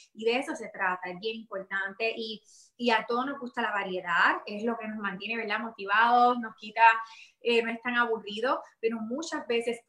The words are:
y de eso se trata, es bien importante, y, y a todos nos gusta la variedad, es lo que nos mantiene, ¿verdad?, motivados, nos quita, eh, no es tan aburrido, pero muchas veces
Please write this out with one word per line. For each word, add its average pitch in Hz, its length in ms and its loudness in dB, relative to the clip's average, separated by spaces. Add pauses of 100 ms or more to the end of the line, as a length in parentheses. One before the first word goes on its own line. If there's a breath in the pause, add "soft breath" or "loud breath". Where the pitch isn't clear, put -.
(140 soft breath)
y 220 100 -10
de 233 140 2
eso 285 180 -4
se 208 140 -10
trata, 185 400 -4
es 180 100 -10
bien 220 160 -6
importante, 196 800 -6
y, 220 260 -10 (360 soft breath)
y 240 140 0
a 220 140 2
todos 233 200 -2
nos 185 120 -6
gusta 240 240 -8
la 214 100 -2
variedad, 190 760 0
es 208 180 -8
lo 233 140 -2
que 220 100 -10
nos 214 100 -8
mantiene, 202 440 -6
¿verdad?, 208 180 -2
motivados, 240 800 4
nos 220 160 -8
quita, 226 340 6 (520 loud breath)
eh, 233 220 4
no 226 60 -4
es 233 120 -6
tan 247 160 -2
aburrido, 226 680 0 (160 loud breath)
pero 226 220 -2
muchas 285 440 -6
veces 233 440 -2